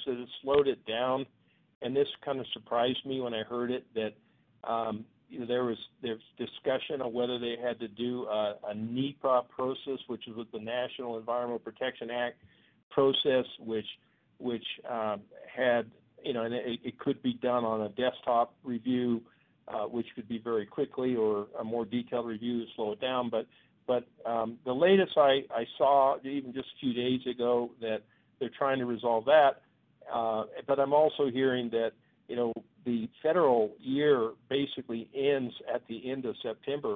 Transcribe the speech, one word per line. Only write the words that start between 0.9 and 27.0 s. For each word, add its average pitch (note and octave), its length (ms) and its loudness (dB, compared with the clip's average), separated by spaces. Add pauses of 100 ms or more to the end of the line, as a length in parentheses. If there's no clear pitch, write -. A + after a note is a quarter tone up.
and B2+ 140 -4
this C#3 120 4 (160)
kind C3+ 160 -4
of A#2+ 140 -8
surprised A#2+ 500 0
me C3+ 160 -4
when B2 140 -4
I A2 80 -2
heard A#2+ 300 -2
it, B2 240 -4
that, G#2+ 180 -2 (560)
um, A2+ 360 -2 (240)
you - 100 -12
know, A#2+ 80 -6
there B2 160 0
was, A#2 140 0 (260)
there A#2+ 100 -4
was A2 80 -8 (160)
discussion C3 640 -4
of B2 120 -4
whether B2 260 -2
they A#2+ 200 -4
had A#2+ 200 -4
to A#2 80 -6
do A#2+ 380 -4
a, G#2+ 320 0 (100)
a G#2 80 -6
nepa B2+ 760 0
process, C3 560 -4
which A2+ 220 -8
is A2+ 80 -14
with A2 160 -10
the A2+ 80 -8
National A#2+ 580 -6
Environmental A#2+ 400 -4
Protection A#2 540 -6
Act A#2+ 260 -4 (540)
process, C3+ 540 4 (140)
which, A2 280 -4 (500)
which, A#2+ 280 -6 (220)
uh, A2 300 -2 (340)
had, A#2+ 380 2 (340)
you D3 100 -2
know, A#2 100 -2
and A2+ 100 -2
it, A#2+ 300 -4
it B2 160 -10
could C3+ 240 -2
be B2+ 100 0
done A#2+ 320 2
on A2 160 0
a G#2 80 -2
desktop A#2+ 640 0 (100)
review, B2 600 0 (440)
uh, A2 160 -4
which A#2 220 -4 (100)
could A#2+ 140 -12
be A#2 80 -4
very A2+ 280 -2
quickly, C3 520 -2
or G#2+ 300 2 (120)
a A#2 40 -4
more A2+ 200 -2
detailed A#2+ 420 -4
review A#2 340 -4
to A2+ 60 -4 (120)
slow G#2+ 160 -2
it G#2 80 -8
down. B2+ 280 -2
But, A2+ 180 -2 (380)
but, B2 200 0 (240)
um, A2+ 340 -2
the B2+ 80 -4
latest F3+ 460 4
I, C#3 240 6 (120)
I A#2+ 120 -2 (120)
saw, C#3 460 6
even C3+ 300 -6
just C3 140 -8
a - 120 -20
few C3 140 0
days B2 320 0